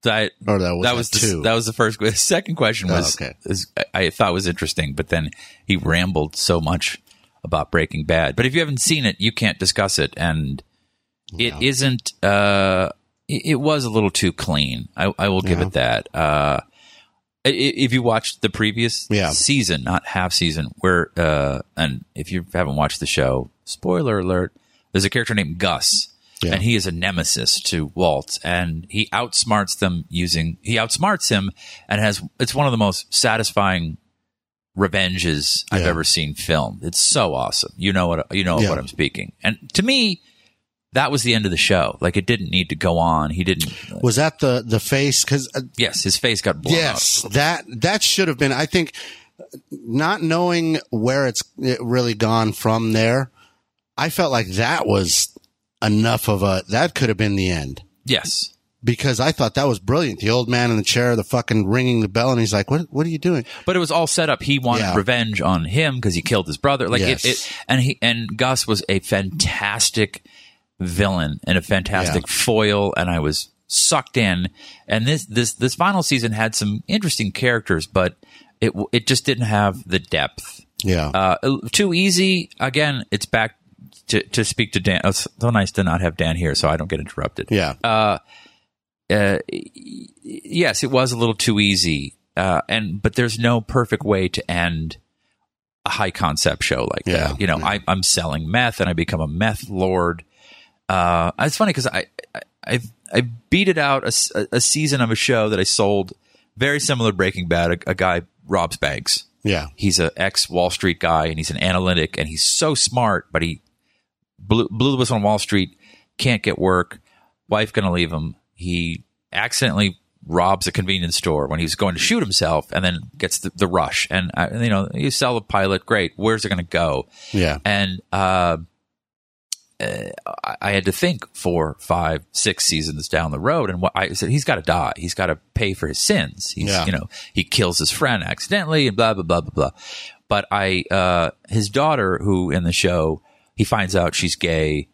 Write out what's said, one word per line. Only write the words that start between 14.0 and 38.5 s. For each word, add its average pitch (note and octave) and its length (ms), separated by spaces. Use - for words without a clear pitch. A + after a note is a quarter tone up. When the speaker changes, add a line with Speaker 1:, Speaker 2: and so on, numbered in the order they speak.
Speaker 1:
too F2+ 220
clean. C#2 640
I, F2+ 220
I E3 100
will F#2+ 120
give F2+ 180
Speaker 2:
Yeah. F2+ 80
Speaker 1:
it F#2+ 60
that. A#1+ 420
Uh, D2 440
i-, C3 40
i-, - 20
if A#2+ 160
you B2+ 80
watched A2+ 400
the G#2+ 80
previous A2 600
Speaker 2:
Yeah. G2 220
Speaker 1:
season, F2+ 520
not F2+ 240
half F#2 260
season, D#2 340
where, F2+ 380
uh, D2 420
and C#2 260
if - 160
you F2+ 220
haven't D#2 220
watched D2 240
the - 60
show, C2 460
spoiler D3+ 540
alert, F2+ 340
there's F#2+ 140
a G2 40
character A#2 260
named E2+ 240
Gus, - 500
Speaker 2:
Yeah. F2 120
Speaker 1:
and F2 100
he A#2 120
is F#2+ 120
a F#2 40
nemesis E2+ 720
to D#2 320
Walt, D#2+ 480
and F2 460
he F#2 240
outsmarts G#2+ 680
them F2 300
using, E2+ 520
he A2+ 140
outsmarts C#3+ 540
him, G2 220
and G#2 120
has, G#2 200
it's B2+ 160
one C#3+ 120
of C3 40
the A#2 60
most G2+ 360
satisfying G2 840
revenges F2+ 960
I've F2+ 100
Speaker 2:
Yeah. E2 60
Speaker 1:
ever E2 160
seen D2+ 320
filmed. B1+ 480
It's E2+ 160
so G2 340
awesome. - 440
You F#2+ 160
know F#2 140
what, E2+ 260
you F#2+ 100
know E2+ 160